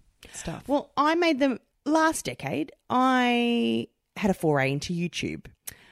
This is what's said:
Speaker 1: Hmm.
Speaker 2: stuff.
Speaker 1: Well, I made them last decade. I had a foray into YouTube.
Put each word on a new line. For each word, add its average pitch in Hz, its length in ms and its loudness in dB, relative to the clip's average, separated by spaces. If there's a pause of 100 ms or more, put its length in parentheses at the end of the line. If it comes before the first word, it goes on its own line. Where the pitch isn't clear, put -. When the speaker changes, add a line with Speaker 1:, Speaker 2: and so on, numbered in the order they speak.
(260)
Speaker 1:
Hmm. - 80 -20
Speaker 2:
stuff. 147 340 -12
Speaker 1:
Well, 277 300 -2
I 302 180 4
made 330 240 2
them 269 200 2 (260)
last 320 400 2
decade. - 460 -6 (180)
I 240 1000 2 (300)
had 208 140 0
a - 20 2
foray 143 380 0
into 143 220 -4
YouTube. 170 520 -6 (460)